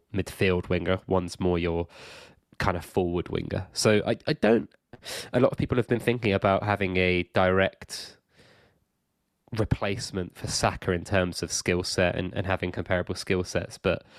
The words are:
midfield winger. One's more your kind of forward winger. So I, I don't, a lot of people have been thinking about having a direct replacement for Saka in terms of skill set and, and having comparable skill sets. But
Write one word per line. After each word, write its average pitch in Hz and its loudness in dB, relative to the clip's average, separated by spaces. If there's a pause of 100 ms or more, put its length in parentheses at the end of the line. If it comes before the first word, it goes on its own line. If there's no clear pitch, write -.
(140)
midfield 92 0
winger. 92 0
One's 90 0
more 90 2
your 85 0 (720)
kind 92 0
of 85 -8
forward 87 -2
winger. - -4
So 107 4
I, 113 0 (120)
I 156 0
don't, - 2 (640)
a - 2
lot 127 6
of - -4
people 127 0
have 120 0
been 117 2
thinking 117 0
about 98 4
having 98 0
a 90 4 (100)
direct - 0 (1400)
replacement 98 -2
for - -10
Saka - 0
in 85 -2
terms 90 0
of 85 -4
skill 90 0
set 90 0
and, 90 -4
and 92 -4
having 90 -2
comparable 90 -2
skill 92 -2
sets. - -6
But 87 0 (140)